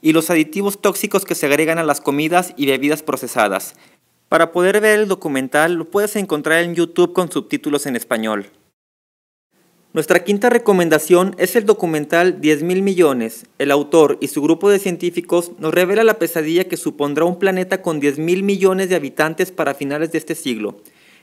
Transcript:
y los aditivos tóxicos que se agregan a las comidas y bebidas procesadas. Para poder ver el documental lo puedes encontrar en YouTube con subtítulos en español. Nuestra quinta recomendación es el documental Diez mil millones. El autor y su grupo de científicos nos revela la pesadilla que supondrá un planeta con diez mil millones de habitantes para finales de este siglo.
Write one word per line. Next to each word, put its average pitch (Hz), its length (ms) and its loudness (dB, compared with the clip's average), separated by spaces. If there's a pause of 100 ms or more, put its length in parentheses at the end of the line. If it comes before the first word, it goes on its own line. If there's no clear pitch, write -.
y 156 100 4
los 160 180 2
aditivos 175 520 -2
tóxicos 196 420 0
que 170 120 -6
se 156 100 -4
agregan 156 340 0
a 165 60 -2
las 147 160 -2
comidas 156 560 0
y 139 80 -4
bebidas 139 360 0
procesadas. 117 720 -2 (540)
Para 165 240 4
poder 190 300 2
ver 214 180 4
el 214 80 0
documental 156 680 -2
lo 165 140 -6
puedes 208 280 -2
encontrar 160 460 0
en 170 120 -6
YouTube 170 380 0
con 180 180 -2
subtítulos 143 540 -4
en 135 100 -4
español. 110 520 -4 (1500)
Nuestra 165 320 0
quinta 202 240 0
recomendación 185 880 4
es 180 180 0
el 226 100 0
documental 170 760 0
Diez 151 220 2
mil 180 180 0
millones. 151 640 0 (140)
El 139 120 0
autor 147 480 4
y 139 80 -4
su 143 140 -6
grupo 160 280 2
de 202 80 6
científicos 175 800 -4
nos 160 160 -4
revela 180 300 2
la 220 160 2
pesadilla 165 460 -2
que 185 100 -8
supondrá 143 480 -2
un 180 160 -2
planeta 185 420 -2
con 160 200 -4
diez 143 180 0
mil 175 240 0
millones 190 460 0
de 180 60 0
habitantes 156 560 -2
para 139 220 -2
finales 147 380 -4
de 160 60 -2
este 156 180 -6
siglo. 107 460 -6 (420)